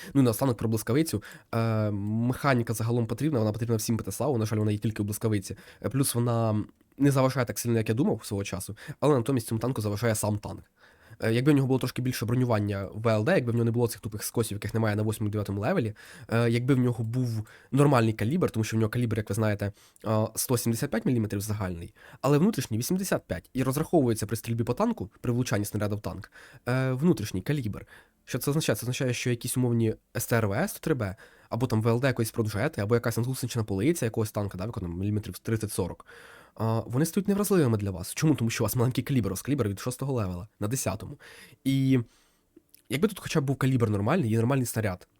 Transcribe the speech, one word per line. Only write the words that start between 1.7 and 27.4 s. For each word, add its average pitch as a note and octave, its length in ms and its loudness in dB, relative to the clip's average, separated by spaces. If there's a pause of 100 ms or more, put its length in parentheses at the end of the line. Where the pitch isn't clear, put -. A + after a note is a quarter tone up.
механіка A#2 840 0
загалом A#2 320 0
потрібна, B2+ 320 -2
вона G#2+ 140 2
потрібна A#2 240 0
всім A2+ 200 0
П G#2+ 80 -4
Т - 80 -6
С - 120 -4
А C#3 40 2
У, C3 100 2
на G#2+ 80 0
жаль, A2 100 -2
вона G#2+ 160 2
є G#2 60 0
тільки A2 240 -2
у - 20 0
блискавиці. G#2 520 -2 (280)
Е, - 40 -2
плюс C3+ 260 0
вона A#2 500 0 (340)
не C#3+ 120 6
заважає C3 360 2
так A#2+ 120 -6
сильно, A#2 200 0
як A2 100 0
я A#2 60 2
думав C3 300 0
свого G2 200 -4
часу, - 320 -8 (240)
але D3 140 4
натомість B2+ 320 0
цьому A2+ 120 -2
танку A#2 240 -2
заважає G#2 320 0
сам G#2 240 0
танк. F#2+ 240 -10 (600)
Е, A2 100 2
якби C3 200 4
в - 20 6
нього C3+ 140 4
було C3 100 2
трошки B2+ 240 -4
більше B2 240 -2
бронювання G#2 680 0
в G#2+ 80 -8
В A2+ 60 2
Л G#2+ 160 2
Д, F3 100 2
якби B2 180 2
в - 20 0
нього A#2 100 2
не A#2 60 4
було A#2 180 2
цих - 120 -8
тупих G#2 240 -10
скосів, - 320 -2
яких G#2 180 -6
немає A2 220 2
на G#2+ 60 0
восьмому-дев'ятому G#2+ 580 -2
левелі, A#2+ 340 0 (340)
е, A#2 220 2
якби B2 240 2
в B2+ 40 4
нього B2 260 0
був A2+ 440 -2 (240)
нормальний C3 400 6
калібр, B2+ 380 0
тому A2 140 -2
що A2 120 -4
в A2 40 4
нього A2 100 2
калібр, A#2+ 260 0
як G#2+ 120 -4
ви G#2 60 -2
знаєте, G2+ 380 0 (340)
е, A2 280 2
сто - 240 0
сімдесят A#2 320 -2
п'ять A3 160 -2
міліметрів G#2+ 340 0
загальний, G2 540 -6 (260)
але C#3+ 180 4
внутрішній E3+ 400 2
вісімдесят F#3 480 -2
п'ять, F2 260 -8
і C3 100 -2
розраховується C3 640 2
при A2+ 100 -4
стрільбі A#2 280 -2
по B2 100 0
танку, A3+ 360 -2 (100)
при B2+ 120 0
влучанні A#2 320 0
снаряду G#2 320 -2
в G#2 40 -8
танк, - 320 -10 (360)
е, C3 240 0
внутрішній B2+ 500 2